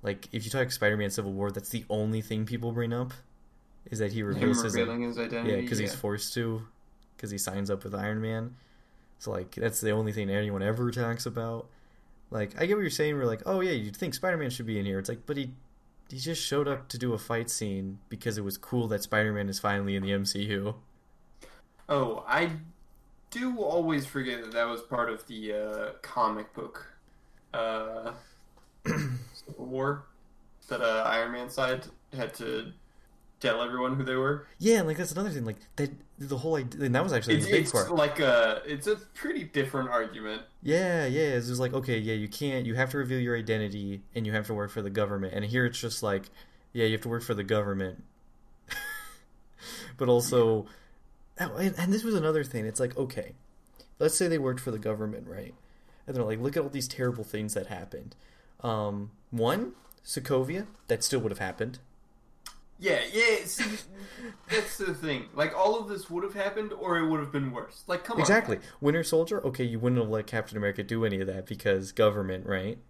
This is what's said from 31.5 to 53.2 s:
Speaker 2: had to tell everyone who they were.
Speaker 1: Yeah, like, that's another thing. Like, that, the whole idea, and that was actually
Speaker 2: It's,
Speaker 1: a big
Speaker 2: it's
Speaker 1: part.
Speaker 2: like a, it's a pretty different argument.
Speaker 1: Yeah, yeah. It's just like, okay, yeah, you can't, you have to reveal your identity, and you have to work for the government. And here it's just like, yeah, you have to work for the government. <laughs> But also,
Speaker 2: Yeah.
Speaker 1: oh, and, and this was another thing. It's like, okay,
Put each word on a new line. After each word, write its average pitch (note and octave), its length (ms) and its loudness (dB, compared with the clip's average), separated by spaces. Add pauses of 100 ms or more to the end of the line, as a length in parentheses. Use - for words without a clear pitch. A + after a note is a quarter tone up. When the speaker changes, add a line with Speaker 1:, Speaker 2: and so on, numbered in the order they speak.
Speaker 2:
had B2 220 -4
to B2 380 -6 (680)
tell A#2 220 2
everyone B2+ 340 0
who C3+ 80 0
they C3 120 0
were. C#3 300 2 (120)
Speaker 1:
Yeah, G#3+ 240 6
like, D#3 160 0
that's F3 140 -4
another G3 180 -2
thing. C3+ 160 -4
Like, A2 100 -4 (200)
that, C#3+ 140 0 (280)
the C#3 180 -4
whole D#3 200 0
idea, C3 280 -4
and B2+ 100 4
that C#3 100 4
was F#3+ 100 0
actually A#2+ 220 4
Speaker 2:
It's, - 100 4
Speaker 1:
a G3 40 2
big F#3 120 8
Speaker 2:
it's D3 100 -2
Speaker 1:
part. G#2+ 220 4
Speaker 2:
like D3 260 4
a, A#2 460 6
it's C#3+ 200 -4
a G#3 100 2
pretty - 480 -6
different C3 440 0
argument. A2 540 -2 (200)
Speaker 1:
Yeah, E3+ 440 4
yeah. C3 140 2 (160)
It's A#2+ 100 0
just B2 140 -2
like, B2+ 120 2
okay, B2+ 260 0
yeah, A2 160 0
you G#2+ 140 -2
can't, C3 380 -2
you A2+ 80 -2
have B2+ 160 2
to C#3+ 80 -2
reveal C3 220 0
your A#2+ 160 2
identity, G#2 640 -2 (120)
and A2+ 120 -2
you G#2+ 60 0
have G#2+ 160 0
to A2+ 60 0
work G#2 160 -2
for A2 120 -4
the G2+ 80 -4
government. G2 440 0
And G#2 100 0
here A#2+ 200 4
it's A#2+ 160 0
just A2+ 220 -4
like, G2 260 0 (460)
yeah, A#2 100 4
you A2 80 6
have G#2+ 100 0
to A#2+ 60 -4
work A#2 140 -2
for A#2+ 120 -2
the G2+ 100 -2
government. G2 600 0 (640)
<laughs> - 60 -8 (1200)
But C3 120 2
also, A#2+ 580 6 (760)
Speaker 2:
Yeah. F3+ 120 0
Speaker 1:
oh, - 40 -6
and, F#3+ 220 2
and F3 140 2
this A3 120 2
was A3+ 100 2
another D#3 300 4
thing. B2 220 -2
It's A2 140 -4
like, B2 160 0
okay, B2+ 360 -4 (640)